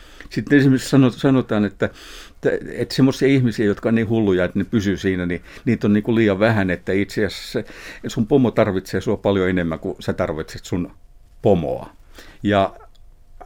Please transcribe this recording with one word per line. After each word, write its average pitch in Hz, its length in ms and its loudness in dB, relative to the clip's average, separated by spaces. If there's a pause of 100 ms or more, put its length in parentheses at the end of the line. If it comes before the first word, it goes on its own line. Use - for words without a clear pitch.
(300)
sitten 139 300 2
esimerkiksi 131 300 4
sano-, 131 220 6
sanotaan, 120 540 0
että, - 240 -2 (420)
että, - 180 -2 (240)
että 120 220 -6
semmoisia 135 320 2
ihmisiä, 120 380 2
jotka 101 240 0
on 113 60 2
niin 113 140 0
hulluja, 101 360 2
että 90 140 -4
ne 90 60 -2
pysyy 98 320 0
siinä, 92 280 -2
niin 87 180 -6 (220)
niitä 113 220 0
on 104 60 4
niinku 107 220 0
liian 101 240 2
vähän, 104 300 2
että 87 220 -4
itse 98 340 -2
asiassa - 260 -10
se, 110 140 -6 (420)
sun 113 200 -4
pomo 131 240 4
tarvitsee 98 500 -2
sua 104 160 -2
paljon 98 320 0
enemmän 85 300 -2
kuin 92 200 -6
sä - 140 -6
tarvitset 82 520 -6
sun 90 260 -6 (500)
pomoa. 78 480 0 (540)
Ja, 98 320 2 (720)